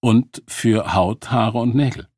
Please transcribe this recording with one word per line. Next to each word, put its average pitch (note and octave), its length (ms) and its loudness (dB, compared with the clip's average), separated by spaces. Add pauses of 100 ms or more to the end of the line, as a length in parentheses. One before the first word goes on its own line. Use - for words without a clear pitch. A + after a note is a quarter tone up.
und A#2+ 460 2
für - 480 -2
Haut, G2 360 -2
Haare A2+ 280 0
und A#2 160 -2
Nägel. C3+ 440 -2